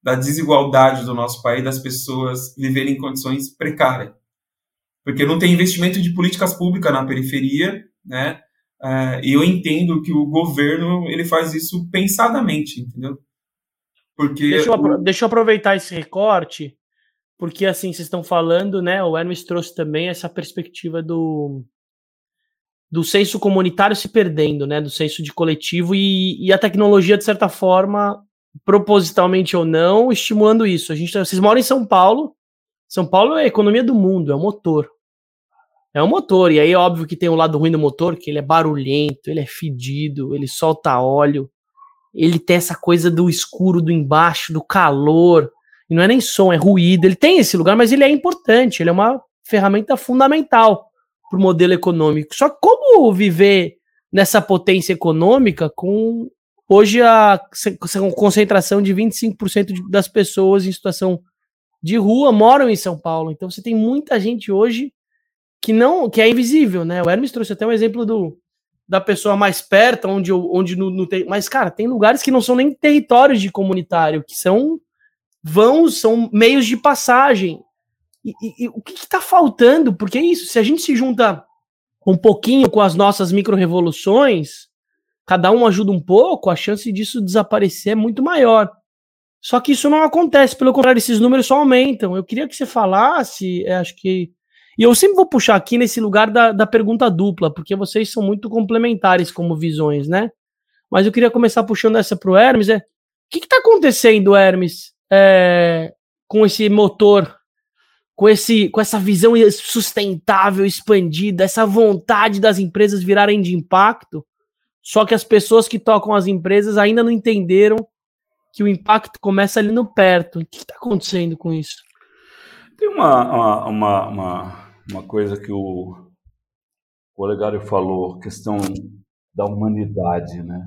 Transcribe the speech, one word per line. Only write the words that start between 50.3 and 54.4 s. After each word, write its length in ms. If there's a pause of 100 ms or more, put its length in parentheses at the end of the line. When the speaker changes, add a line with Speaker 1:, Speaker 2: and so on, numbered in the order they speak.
Speaker 2:
pro 100
modelo 320
econômico. 600
Só 160
que 100
como 520
viver 640 (340)
nessa 300